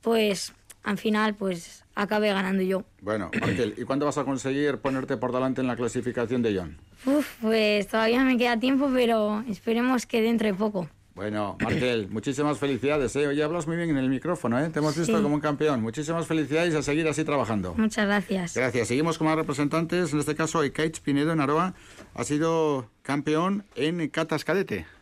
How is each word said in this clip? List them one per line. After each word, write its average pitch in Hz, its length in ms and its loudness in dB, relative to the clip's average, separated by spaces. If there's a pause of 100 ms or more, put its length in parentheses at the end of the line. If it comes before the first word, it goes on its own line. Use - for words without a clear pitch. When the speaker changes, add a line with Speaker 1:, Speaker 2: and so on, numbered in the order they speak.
Speaker 1:
pues, 214 520 0 (300)
al 208 160 -2
final, 214 360 0
pues, 185 500 -6 (100)
acabé 214 380 0
ganando 190 300 0
yo. 185 220 0 (180)
Speaker 2:
Bueno, 101 280 -2 (100)
Markel, 107 360 0
¿y 120 80 -6
cuándo 143 220 0
vas 143 120 0
a 139 60 0
conseguir 135 540 0
ponerte 135 380 -2
por 120 160 -2
delante 127 280 0
en 131 60 0
la 123 100 -2
clasificación 120 680 -2
de 110 160 2
John? 80 200 -8 (260)
Speaker 1:
Uf, 277 360 2
pues 214 480 2
todavía 226 360 2
me 262 140 4
queda 240 200 2
tiempo, 269 340 2
pero 220 560 2
esperemos 233 580 0
que 233 160 0
dentro 226 240 2
de 208 80 2
poco. 190 340 -2 (260)
Speaker 2:
Bueno, 104 460 -4
Markel, 117 480 0
<clears throat> - 20 -10
muchísimas 139 480 -2
felicidades, 139 580 0
¿eh? 147 100 2
Oye, 143 160 0
hablas 151 240 -2
muy 165 100 -2
bien 170 140 -2
en 139 80 2
el 131 100 2
micrófono, 131 500 0
¿eh? 160 120 0
Te 156 80 -4
hemos 151 180 0
visto 165 220 2
Speaker 1:
Sí. 107 40 2
Speaker 2:
como 147 120 2
un 147 60 0
campeón. 147 420 0
Muchísimas 151 440 -4
felicidades 160 460 0
y 151 40 0
a 147 60 0
seguir 147 260 0
así 151 160 0
trabajando. 113 520 0
Speaker 1:
Muchas 220 300 2
gracias. 196 480 -2
Speaker 2:
Gracias. - 340 0
Seguimos 147 300 0
con 160 80 0
más 160 100 4
representantes, 160 800 0
en 151 60 2
este 143 140 0
caso 160 280 0
Ekaitz 156 380 -2
Pinedo, 147 320 2
en 160 80 0
Aroa. 156 340 2 (400)
Ha 123 100 -4
sido 151 640 0 (140)
campeón 156 640 0 (120)
en 160 320 -2
catas 160 360 -2
cadete. 156 420 -2 (160)